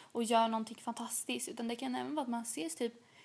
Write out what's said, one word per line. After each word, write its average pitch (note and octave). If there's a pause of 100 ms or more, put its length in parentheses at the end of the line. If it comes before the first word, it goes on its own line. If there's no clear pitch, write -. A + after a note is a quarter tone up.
(120)
och A#3
gör A3+
någonting A3+
fantastiskt, A#3+
utan A#3
det A#3
kan B3+
även B3+
vara D4+
att B3
man A#3
ses D#4+
typ A#3 (320)